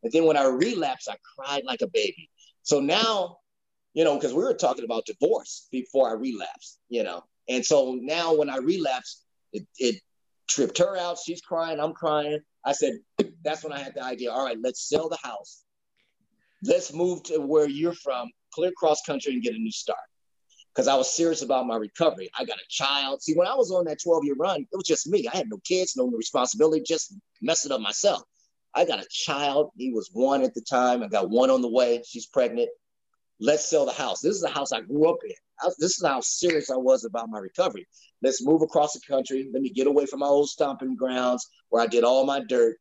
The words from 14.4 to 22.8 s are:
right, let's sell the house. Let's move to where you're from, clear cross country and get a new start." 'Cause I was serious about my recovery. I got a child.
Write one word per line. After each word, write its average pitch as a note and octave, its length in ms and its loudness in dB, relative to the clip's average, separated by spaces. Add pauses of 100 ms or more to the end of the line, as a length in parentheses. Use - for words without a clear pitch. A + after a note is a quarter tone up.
right, A#2+ 180 -4
let's B2+ 260 -4
sell D#3 220 0
the E3 120 -8
house. A2 420 -14 (1000)
Let's B3 300 0
move F3 320 -2
to D#3 160 -2
where D3 280 2
you're D#3 240 -2
from, B2+ 380 -6 (240)
clear F3+ 180 0
cross D#3 300 2
country C#3 320 -4
and A#2+ 80 -2
get A#2 120 -2
a A2 40 -8
new A2 140 -4
start." - 260 -6 (760)
'Cause C3 140 2
I C3+ 80 4
was C3 180 0
serious E3 280 0
about B2+ 240 0
my A2+ 100 -4
recovery. G#2+ 640 -2
I C3 80 -4
got G#2+ 120 -8
a F#2+ 120 -18
child. C#3 520 -2